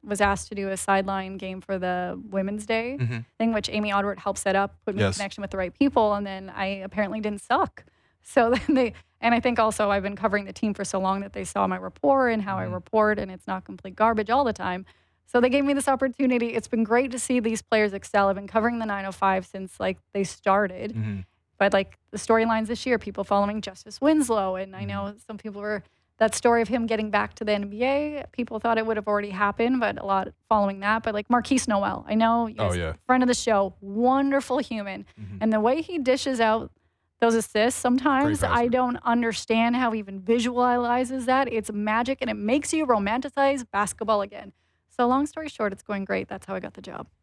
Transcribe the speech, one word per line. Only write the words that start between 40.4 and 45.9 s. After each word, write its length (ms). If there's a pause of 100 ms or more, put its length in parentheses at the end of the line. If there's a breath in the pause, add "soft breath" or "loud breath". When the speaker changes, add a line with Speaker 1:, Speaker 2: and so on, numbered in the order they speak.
Speaker 1:
that. 260
It's 180
magic, 500
and 100
it 40
makes 380
you 140
romanticize 840
basketball 520
again. 300 (360)
So 180
long 200
story 200
short, 240
it's 100
going 220